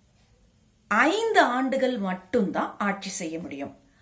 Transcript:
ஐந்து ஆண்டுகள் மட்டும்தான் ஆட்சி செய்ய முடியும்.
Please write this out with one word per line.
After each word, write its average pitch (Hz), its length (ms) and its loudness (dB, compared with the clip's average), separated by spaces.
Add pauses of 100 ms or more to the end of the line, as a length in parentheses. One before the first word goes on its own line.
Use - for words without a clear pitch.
(880)
ஐந்து 349 540 4
ஆண்டுகள் 254 560 0
மட்டும்தான் 190 800 -2
ஆட்சி 196 320 -4
செய்ய 160 300 -6
முடியும். 139 380 -12 (240)